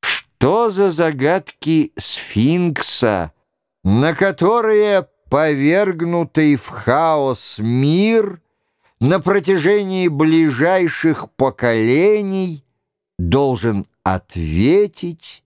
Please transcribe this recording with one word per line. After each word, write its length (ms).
Что 680
за 220
загадки 1040
сфинкса, 1300
на 300
которые 920
повергнутый 1300
в 100
хаос 880
мир 800
на 200
протяжении 880
ближайших 1200
поколений — 1300
должен 680
ответить 1400